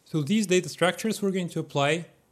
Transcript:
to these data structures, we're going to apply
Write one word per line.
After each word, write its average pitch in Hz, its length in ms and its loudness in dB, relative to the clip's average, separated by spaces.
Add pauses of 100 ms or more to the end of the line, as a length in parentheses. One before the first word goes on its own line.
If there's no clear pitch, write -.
(120)
to 156 120 0
these 208 220 0
data 175 240 2
structures, 180 500 0
we're 196 120 0
going 185 180 -2
to 165 100 -6
apply 151 460 0 (260)